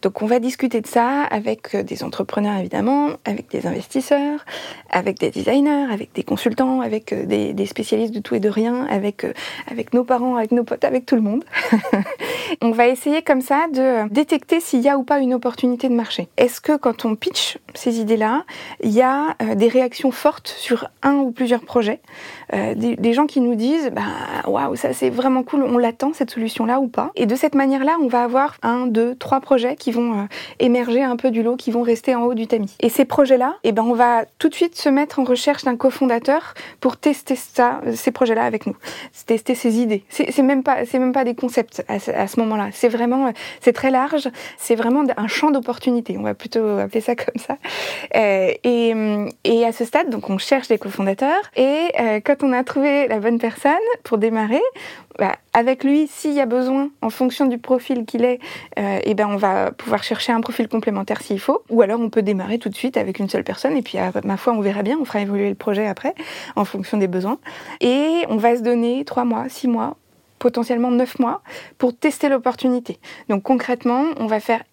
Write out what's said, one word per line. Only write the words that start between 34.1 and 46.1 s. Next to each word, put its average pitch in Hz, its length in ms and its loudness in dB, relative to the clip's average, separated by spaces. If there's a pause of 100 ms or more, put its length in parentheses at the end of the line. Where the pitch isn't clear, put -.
tout - 100 0
de 302 80 0
suite 339 220 0
se - 100 0
mettre 285 320 2
en 262 60 2
recherche 254 380 0
d'un 247 120 0
cofondateur 262 800 2 (260)
pour 254 160 0
tester 285 400 0
ça, 247 460 0 (120)
ces 233 180 -2
projets-là 226 340 2
avec 220 220 -2
nous. 202 80 -6 (360)
C'est - 160 -20
tester 226 280 0
ces 233 240 0
idées. 214 280 0
C'est, - 240 -2
c'est 277 120 4
même 262 200 4
pas, 254 220 0
c'est 254 140 0
même 254 120 2
pas 262 140 2
des 240 100 -2
concepts - 540 -2
à 208 100 -2
ce, - 120 -6
à 196 160 0
ce - 120 -2
moment-là. 214 320 -2
C'est - 160 0
vraiment, 240 400 0
euh, 233 40 0 (280)
c'est 240 140 4
très 269 180 0
large. 277 380 0 (280)
C'est - 180 0
vraiment 233 280 2 (140)
un 214 100 -2
champ 302 240 0
d'opportunités. 240 640 -2